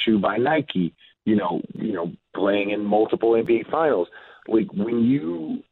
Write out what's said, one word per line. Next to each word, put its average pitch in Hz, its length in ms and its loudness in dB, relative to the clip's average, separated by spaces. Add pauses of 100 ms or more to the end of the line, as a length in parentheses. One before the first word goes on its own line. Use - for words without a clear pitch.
shoe 110 140 4
by 95 180 0
Nike, 123 560 0 (320)
you 107 100 2
know, 87 280 0 (100)
you 110 200 -6
know, 87 200 -6 (220)
playing 101 380 0
in 104 120 -4
multiple 107 500 2
N 113 120 2
B 113 200 2
A - 40 -16
finals, 143 380 0 (400)
like, 107 260 2
when 117 280 -2
you 156 680 0